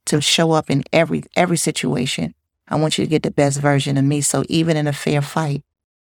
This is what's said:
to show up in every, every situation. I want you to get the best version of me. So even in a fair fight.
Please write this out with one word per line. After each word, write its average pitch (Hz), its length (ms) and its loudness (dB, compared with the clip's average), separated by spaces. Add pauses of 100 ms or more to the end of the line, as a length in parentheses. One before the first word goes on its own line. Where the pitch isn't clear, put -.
to 151 140 0
show 160 320 2
up 156 180 2
in 143 220 0
every, 160 300 2 (140)
every 175 200 2
situation. - 760 -4 (340)
I - 80 -2
want 151 220 0
you - 60 0
to 151 60 -2
get 156 120 2
the 143 80 -4
best 143 300 0
version 143 360 2
of 139 80 2
me. 143 160 0
So 139 300 0
even 160 260 2
in 151 100 -2
a 143 60 0
fair 147 300 -2
fight. 147 400 -4 (400)